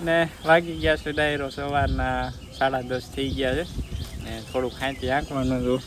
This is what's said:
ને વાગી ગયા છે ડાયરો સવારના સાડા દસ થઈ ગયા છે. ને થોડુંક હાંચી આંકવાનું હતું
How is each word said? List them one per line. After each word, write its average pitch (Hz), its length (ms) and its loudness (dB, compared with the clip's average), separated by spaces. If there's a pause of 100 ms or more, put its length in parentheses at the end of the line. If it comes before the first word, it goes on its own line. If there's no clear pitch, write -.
ને 165 240 4 (180)
વાગી 165 300 6
ગયા 156 200 4
છે 151 160 -4
ડાયરો 147 380 0
સવારના 131 840 0 (260)
સાડા 135 220 2
દસ 123 220 -4 (140)
થઈ 135 140 -2
ગયા 131 240 0
છે. 156 80 0 (600)
ને 113 180 -8 (100)
થોડુંક 127 200 0
હાંચી 131 380 -4
આંકવાનું 131 500 0
હતું 127 260 2